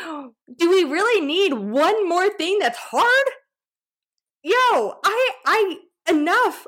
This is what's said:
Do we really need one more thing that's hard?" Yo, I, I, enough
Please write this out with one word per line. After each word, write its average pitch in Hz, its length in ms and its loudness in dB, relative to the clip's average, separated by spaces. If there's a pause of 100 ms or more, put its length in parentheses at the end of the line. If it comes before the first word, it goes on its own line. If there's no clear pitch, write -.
Do 294 680 -6
we 381 140 4
really 359 420 0
need 339 280 0
one 294 540 0
more 359 220 0
thing 392 300 -2
that's 240 180 -2
hard?" 508 500 0 (1160)
Yo, 320 100 0 (500)
I, 453 260 0 (160)
I, 370 320 0 (320)
enough 359 580 0